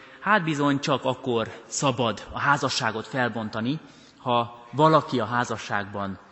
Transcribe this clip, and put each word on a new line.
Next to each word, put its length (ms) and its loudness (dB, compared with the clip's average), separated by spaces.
hát 240 2
bizony 360 2
csak 260 0
akkor 600 -2
szabad 640 0
a 80 -8
házasságot 680 0
felbontani, 720 -2
ha 540 -2
valaki 480 4
a 60 0
házasságban 960 -4